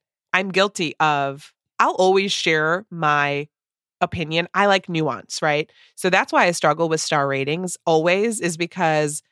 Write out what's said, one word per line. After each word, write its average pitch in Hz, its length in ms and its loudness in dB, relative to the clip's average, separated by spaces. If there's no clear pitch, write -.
I'm 190 160 0
guilty 190 500 0
of, 143 520 -2
I'll 285 160 2
always 190 360 2
share 160 600 0
my 147 560 -2
opinion. 170 520 -2
I 202 140 2
like 196 220 2
nuance, 151 520 -4
right? 151 300 -2
So 185 160 -2
that's 196 200 2
why 277 140 4
I 180 60 2
struggle 160 380 0
with 160 120 -2
star 143 260 0
ratings 143 500 -4
always, 185 520 2
is 170 160 -2
because 156 760 -2